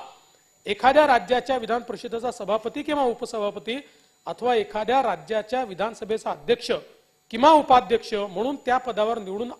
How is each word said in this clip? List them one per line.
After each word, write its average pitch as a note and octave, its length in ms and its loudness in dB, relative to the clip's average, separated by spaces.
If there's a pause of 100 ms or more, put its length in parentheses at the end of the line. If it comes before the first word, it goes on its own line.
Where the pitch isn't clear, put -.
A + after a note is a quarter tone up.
(640)
एखाद्या C4+ 420 6
राज्याच्या B3 500 0
विधान A3+ 240 -2
परिषदेचा A#3 500 -8
सभापती A3 520 -4
किंवा D4 200 -2
उपसभापती A3 760 -4 (460)
अथवा A#3 300 -2
एखाद्या G#3+ 480 0
राज्याच्या G#3+ 600 -4
विधानसभेचा G#3 680 -6
अध्यक्ष - 400 -2 (580)
किंवा B3+ 220 6
उपाध्यक्ष B3 640 4
म्हणून G#3 420 -4
त्या B3+ 220 -2
पदावर A3+ 420 -2
निवडून G#3 400 -8